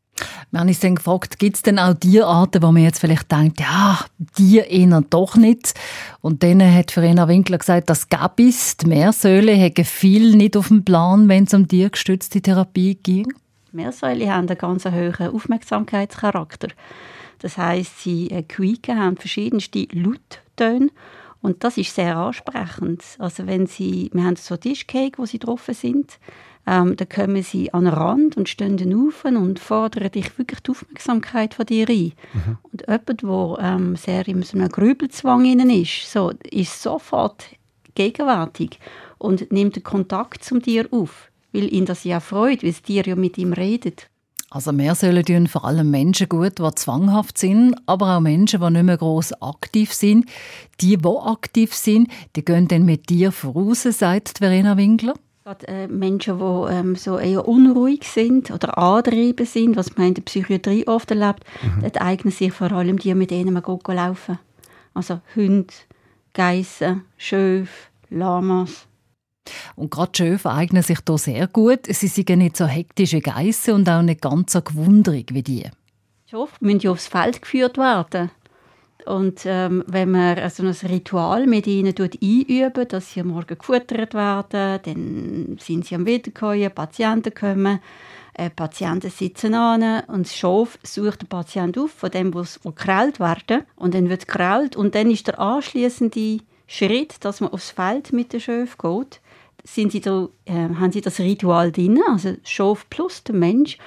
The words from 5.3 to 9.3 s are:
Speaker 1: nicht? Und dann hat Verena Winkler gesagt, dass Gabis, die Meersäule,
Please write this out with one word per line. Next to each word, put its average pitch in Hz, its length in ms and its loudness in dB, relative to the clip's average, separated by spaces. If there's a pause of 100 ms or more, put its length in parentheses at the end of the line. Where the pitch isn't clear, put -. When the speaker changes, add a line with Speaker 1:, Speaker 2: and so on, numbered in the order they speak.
Speaker 1:
nicht? 226 380 6 (480)
Und 160 200 0
dann 180 180 6
hat 180 300 6
Verena 170 380 4
Winkler 180 300 4
gesagt, 175 300 2
dass 160 200 0
Gabis, 233 680 2
die 160 100 2
Meersäule, 196 640 6